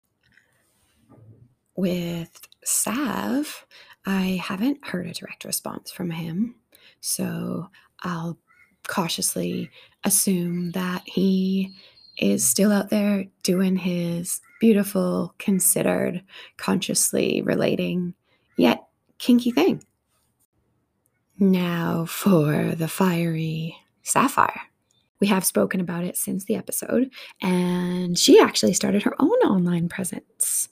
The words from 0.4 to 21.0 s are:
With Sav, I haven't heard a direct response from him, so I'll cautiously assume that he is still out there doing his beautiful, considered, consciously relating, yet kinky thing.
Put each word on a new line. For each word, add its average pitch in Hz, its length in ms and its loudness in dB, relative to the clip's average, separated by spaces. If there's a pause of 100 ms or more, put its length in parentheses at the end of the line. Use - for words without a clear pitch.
With 175 720 -4 (160)
Sav, 247 1040 -4 (400)
I 185 360 0
haven't 214 440 -4
heard 180 200 -6
a 170 60 -10
direct - 320 -14
response - 460 -8
from 175 200 -8
him, 170 440 -4 (460)
so 175 680 -6 (340)
I'll 170 360 -6 (480)
cautiously - 840 -4 (340)
assume 175 680 0
that 180 340 -6
he 190 680 0 (440)
is 202 280 2
still 202 260 2
out 196 180 0
there 202 360 0 (160)
doing 185 340 2
his 175 640 -4 (200)
beautiful, 190 800 2
considered, 180 840 0 (340)
consciously - 840 0
relating, 180 720 0 (420)
yet - 280 2 (340)
kinky 240 320 4
thing. 247 320 2 (1600)